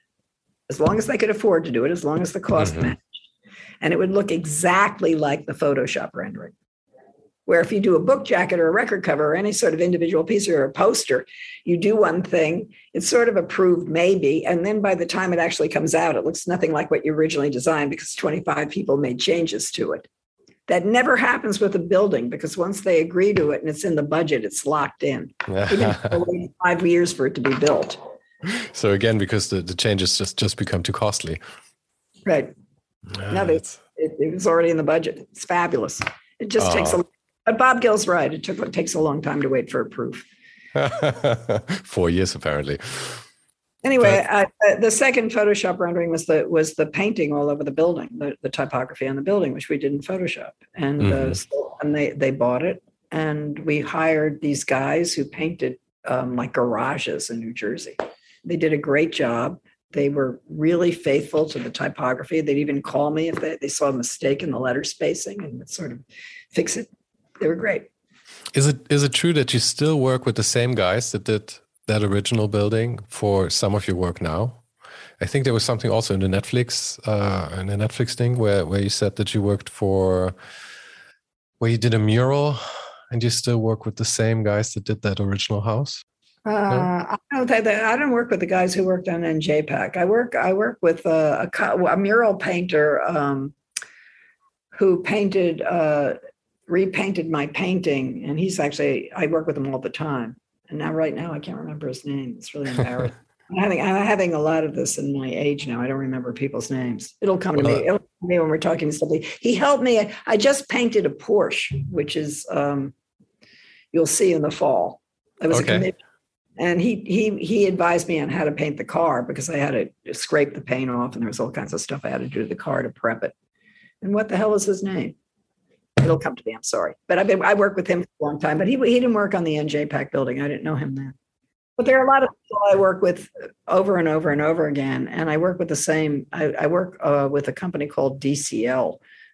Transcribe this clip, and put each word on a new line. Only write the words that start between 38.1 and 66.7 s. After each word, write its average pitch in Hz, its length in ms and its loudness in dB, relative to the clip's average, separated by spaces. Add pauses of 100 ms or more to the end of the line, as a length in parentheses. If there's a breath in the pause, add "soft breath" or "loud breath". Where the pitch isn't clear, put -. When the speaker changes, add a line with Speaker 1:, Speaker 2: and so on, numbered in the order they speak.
Speaker 1:
It - 100 -10
took, 185 140 -6
it - 160 -6
takes 165 220 -2
a 160 40 0
long 156 220 0
time 151 220 -2
to 135 60 0
wait 127 200 0
for 131 120 -2
a - 40 -4
proof. - 400 -8 (480 loud breath)
Speaker 2:
<laughs> 139 1120 0
Four 90 260 2
years, 90 260 2
apparently. 73 440 -2 (1040 loud breath)
Speaker 1:
Anyway, 226 440 6
Speaker 2:
But - 60 0
Speaker 1:
I, 208 400 4
uh, - 60 -2
the 226 100 4
second 247 420 2
Photoshop 202 460 2
rendering 175 320 0
was 160 160 -2
the, 156 240 2
was 156 240 2
the 151 140 0
painting 190 440 0
all 147 200 0
over 147 120 -2
the 143 80 -4
building, 160 460 0
the, 143 240 -6
the - 80 -4
typography 131 580 -4
on 135 80 -4
the 139 60 -4
building, 185 320 0
which 151 160 -10
we 151 80 0
did 139 160 -2
in 143 80 -2
Photoshop. 180 500 -6 (220)
And, 143 280 -2
uh, 104 40 4 (100)
Speaker 2:
Mm-hmm. 80 180 0
Speaker 1:
so, - 480 -6
and 147 140 0
they, 147 160 0
they 135 200 0
bought 123 320 0
it, - 180 -4 (300)
and 151 480 -4
we 151 200 0
hired 156 640 0
these 147 220 -2
guys 143 500 0
who 147 100 -2
painted, 156 540 -4 (300)
um, 127 280 -2
like, 120 180 -4
garages 120 760 -2
in 117 100 -8
New 113 140 -8
Jersey. - 420 -8 (480 loud breath)
They 170 140 -4
did 156 160 0
a 147 40 2
great 147 340 2
job. 117 480 -2 (320 soft breath)
They 143 180 0
were 135 300 -2 (100)
really 165 420 2
faithful 151 580 0
to 143 100 -8
the 120 100 -8
typography. - 720 -4
They'd 143 160 0
even 147 240 -2
call 147 300 0
me 156 160 0
if 160 80 -4
they, 156 260 -4
they 143 60 -4
saw 143 220 0
a 135 40 0
mistake 135 480 -2
in 170 100 -4
the 120 80 -4
letter 127 240 -2
spacing 180 600 -6
and 127 160 -12
would - 100 -16
sort 156 220 -10
of - 80 -14 (520 loud breath)
fix - 240 -2